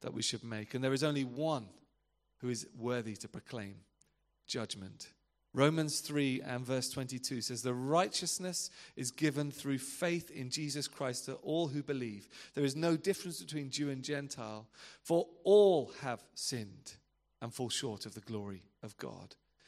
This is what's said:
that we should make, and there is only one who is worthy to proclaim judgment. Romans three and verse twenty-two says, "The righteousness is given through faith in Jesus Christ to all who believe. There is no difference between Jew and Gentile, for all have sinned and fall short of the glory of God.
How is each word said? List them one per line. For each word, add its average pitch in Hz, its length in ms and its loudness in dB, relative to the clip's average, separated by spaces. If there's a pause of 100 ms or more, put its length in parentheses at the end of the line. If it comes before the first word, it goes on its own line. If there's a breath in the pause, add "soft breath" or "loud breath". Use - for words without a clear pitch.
that 101 100 -6
we 110 80 -4
should 107 240 -2
make, 110 300 -6
and 127 100 0
there 131 80 4
is 139 120 2
only 147 200 2
one 131 420 -2 (760)
who 123 100 -2
is 117 160 -4 (100)
worthy 117 400 -2
to 101 120 -12
proclaim 98 480 -10 (680)
judgment. 104 640 -6 (440)
Romans 151 460 6
three 139 440 2
and 123 220 -4
verse 127 260 0
twenty-two 127 500 -4
says, 117 220 -4
"The 123 120 0
righteousness 170 960 0 (240 loud breath)
is 147 160 -4
given 147 400 2
through 139 280 -2
faith 170 520 -2
in 127 180 -6
Jesus 147 380 -2
Christ - 380 -4
to 135 100 -6
all 165 320 2
who 143 160 0
believe. 120 460 -4 (260 loud breath)
There 147 100 4
is 135 120 2
no 165 200 4
difference 180 460 -2
between 151 260 -6
Jew 143 220 0
and 131 140 -4
Gentile, 127 640 -6 (340 loud breath)
for 170 240 4 (160)
all 190 480 10 (120)
have 123 200 -4 (140)
sinned 101 580 -6 (480)
and 117 100 -6
fall 123 160 -2
short 110 380 -2
of 104 80 -12
the 110 60 -10
glory 101 420 -6 (220)
of 104 120 -12
God. 92 380 -10 (340 loud breath)